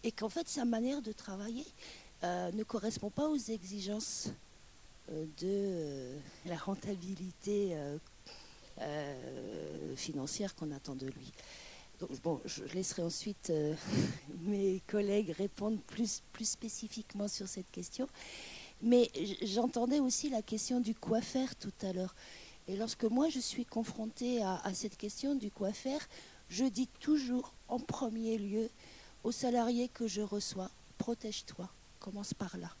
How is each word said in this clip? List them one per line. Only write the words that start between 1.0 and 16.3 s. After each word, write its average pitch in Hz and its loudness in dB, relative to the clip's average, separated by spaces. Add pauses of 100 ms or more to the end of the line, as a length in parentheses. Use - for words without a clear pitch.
de 220 -4
travailler, 214 -6 (580)
euh, 175 2
ne 214 0
correspond 214 0
pas 294 2
aux 302 4
exigences, 208 -2 (840)
euh, 156 -2 (140)
de, 175 0
euh, 156 0 (260)
la 170 -2
rentabilité, 196 0
euh, 147 -2 (840)
euh, 131 -4
financière 143 -2
qu'on 156 -4
attend 139 -6
de 131 -4
lui. 127 -8 (680)
Donc, - -4 (100)
bon, 160 0
je - -6 (120)
laisserai 185 0
ensuite, 170 -2
euh, 151 4 (360)
<laughs> - -8
mes 196 4
collègues 202 4
répondre 202 0
plus, - 0 (120)